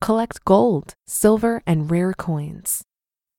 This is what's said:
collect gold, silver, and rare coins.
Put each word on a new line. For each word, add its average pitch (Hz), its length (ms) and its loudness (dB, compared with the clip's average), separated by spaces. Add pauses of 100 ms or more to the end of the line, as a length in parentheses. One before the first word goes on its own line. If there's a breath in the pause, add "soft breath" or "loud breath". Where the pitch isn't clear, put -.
collect 226 420 -2
gold, 202 520 2 (100)
silver, 220 640 2
and 160 240 0
rare 180 220 0
coins. - 680 -8 (560)